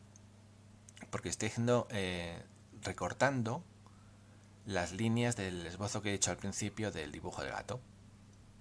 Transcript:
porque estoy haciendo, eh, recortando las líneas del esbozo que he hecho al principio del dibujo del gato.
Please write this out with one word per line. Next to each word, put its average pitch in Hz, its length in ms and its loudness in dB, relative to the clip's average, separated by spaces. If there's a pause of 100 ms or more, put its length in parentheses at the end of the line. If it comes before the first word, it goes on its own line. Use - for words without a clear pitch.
(1120)
porque - 180 -2
estoy 107 200 0
haciendo, 120 420 4
eh, 87 520 -2 (380)
recortando 127 840 2 (1000)
las 90 260 2
líneas 117 440 4
del 90 320 -2
esbozo 101 340 -2
que 104 80 0
he 101 60 4
hecho 92 160 4
al 87 60 0
principio 101 540 -2
del 78 200 -4
dibujo 85 320 -6
del 65 80 -4
gato. 104 280 -4 (800)